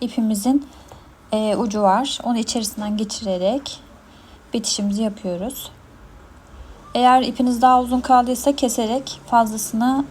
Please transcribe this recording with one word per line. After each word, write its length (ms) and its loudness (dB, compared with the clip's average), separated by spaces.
ipimizin, 680 0
e, 240 0
ucu 260 -2
var. 420 2
Onu 140 0
içerisinden 580 -4
geçirerek 840 -4
bitişimizi 500 -2
yapıyoruz. 680 -6
Eğer 280 6
ipiniz 400 -2
daha 180 6
uzun 200 0
kaldıysa 560 2
keserek 680 -2
fazlasını 840 0